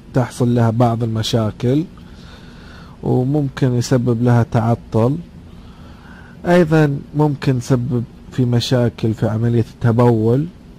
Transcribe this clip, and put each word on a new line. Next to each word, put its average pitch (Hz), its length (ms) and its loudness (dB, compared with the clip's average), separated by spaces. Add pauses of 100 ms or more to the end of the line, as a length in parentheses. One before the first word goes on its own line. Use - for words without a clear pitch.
(140)
تحصل 123 400 0
لها 117 160 2
بعض 117 320 0
المشاكل، 113 840 -2 (1160)
وممكن 131 720 -2
يسبب 120 480 0
لها 123 200 4
تعطل. 117 720 0 (1300)
أيضًا 156 520 4 (180)
ممكن 143 420 0
تسبب 123 460 -2 (280)
في 127 120 0
مشاكل 120 720 0
في 113 140 -2
عملية 113 360 0 (100)
التبول 120 720 2 (320)